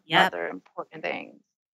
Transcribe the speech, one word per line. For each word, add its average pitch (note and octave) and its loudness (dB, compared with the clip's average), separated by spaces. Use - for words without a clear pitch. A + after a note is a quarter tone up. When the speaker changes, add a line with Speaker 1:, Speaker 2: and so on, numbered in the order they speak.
Speaker 1:
Yep. F#3 6
Speaker 2:
other E3+ -4
important D#3+ -12
things. - -8